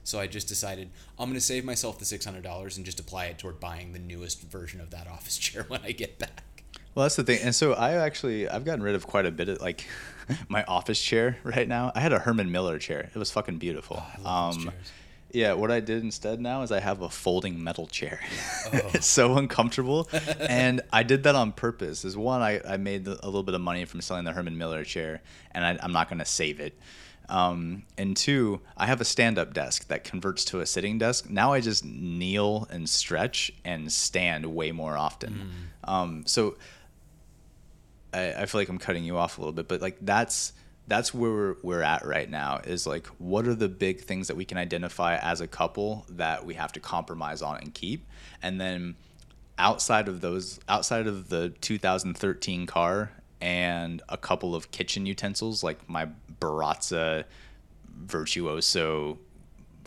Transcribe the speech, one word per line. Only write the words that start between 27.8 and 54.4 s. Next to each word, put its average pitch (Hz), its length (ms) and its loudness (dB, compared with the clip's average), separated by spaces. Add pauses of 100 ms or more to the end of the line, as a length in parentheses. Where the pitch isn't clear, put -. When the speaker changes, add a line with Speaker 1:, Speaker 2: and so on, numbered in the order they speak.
Speaker 2:
and 98 180 0
two, 120 460 2 (160)
I 95 100 2
have 120 140 2
a 113 40 0
stand-up 110 480 4
desk - 340 -2
that 73 160 -4
converts 95 420 -2
to 92 140 -2
a 80 60 -2
sitting 101 340 0
desk. 117 300 2
Now 117 240 6
I 135 80 4
just 110 220 2
kneel 92 840 0
and 82 200 -4
stretch - 600 0 (140)
and 78 260 -4
stand 85 540 2
way 80 260 -2
more 78 260 -4
often. 95 540 -4 (340)
Speaker 1:
Mm. - 40 -4
Speaker 2:
Um, 87 360 0
so 107 300 2 (1600)
I, 92 200 0
I 101 120 -2
feel 104 160 2
like 92 80 0
I'm 90 100 -4
cutting 85 240 -2
you 85 140 -2
off 85 200 2
a - 40 -10
little 76 120 -4
bit, 85 140 -6
but, 92 140 -2
like, 95 200 -4
that's, 107 520 2 (340)
that's 107 260 2
where 120 180 2
we're, 101 320 2
we're 87 180 0
at 78 240 4
right 76 240 0
now 71 360 -2
is, 87 200 -4
like, 78 220 -4 (100)
what 98 300 0
are 120 80 2
the 107 140 2
big 95 320 -2
things 95 260 -4
that - 80 -4
we 92 100 -6
can 90 120 -6
identify 87 580 0
as 85 240 0
a 82 80 -4
couple 104 640 -2
that 82 360 -2
we 82 100 -8
have 80 180 -6
to 76 80 -12
compromise 80 600 -4
on 76 200 -4
and 73 120 -12
keep? 113 320 -8 (380)
And 95 160 -4
then 90 360 -4 (600)
outside 107 520 6
of 90 120 -6
those, 90 460 -2
outside 110 400 2
of 95 220 -4
the 87 200 0 (120)
two 110 160 -2
thousand 92 400 2
thirteen 90 480 -2
car 92 460 2 (280)
and 87 720 0
a 90 80 -6
couple 90 380 0